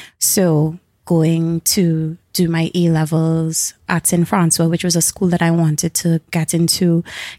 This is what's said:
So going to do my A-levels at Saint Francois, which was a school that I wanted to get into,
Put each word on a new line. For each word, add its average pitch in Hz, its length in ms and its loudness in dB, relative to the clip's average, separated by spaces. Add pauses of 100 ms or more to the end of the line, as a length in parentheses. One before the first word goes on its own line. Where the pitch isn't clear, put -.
(180)
So 160 600 0 (280)
going 165 540 2
to 160 560 0 (160)
do 175 160 0
my 165 260 -2
A-levels 160 1000 0 (140)
at 170 180 -2
Saint 170 200 2
Francois, 170 420 2
which 170 160 -2
was 175 120 0
a 165 60 0
school - 260 -2
that 170 140 0
I 165 80 2
wanted 165 440 0
to 165 260 0 (100)
get 165 240 -4
into, 170 500 2 (340)